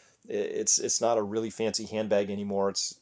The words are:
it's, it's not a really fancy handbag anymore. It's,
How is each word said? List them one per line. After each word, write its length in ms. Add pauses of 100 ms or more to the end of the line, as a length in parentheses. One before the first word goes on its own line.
(280)
it's, 520
it's 220
not 180
a 40
really 280
fancy 340
handbag 460
anymore. 380
It's, 320